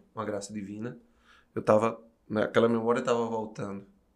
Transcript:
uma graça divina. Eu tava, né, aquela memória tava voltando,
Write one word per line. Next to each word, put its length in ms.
uma 80
graça 300
divina. 440
Eu 80
tava, 400
né, 160
aquela 260
memória 320
tava 240
voltando, 600